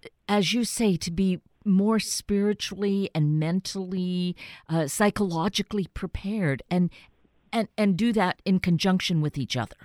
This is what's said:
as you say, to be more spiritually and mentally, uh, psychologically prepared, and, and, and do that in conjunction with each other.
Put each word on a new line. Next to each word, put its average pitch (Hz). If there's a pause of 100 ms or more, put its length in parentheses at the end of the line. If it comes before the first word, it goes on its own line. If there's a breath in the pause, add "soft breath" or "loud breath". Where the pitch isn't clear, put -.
(280)
as 202
you 233
say, 202
to -
be 180 (240)
more 208
spiritually 202
and 151
mentally, 180 (320 loud breath)
uh, 156
psychologically 196
prepared, 190
and, 175 (640 loud breath)
and, 226
and 202
do 226
that 190
in 185
conjunction 180
with 151
each 131
other. 117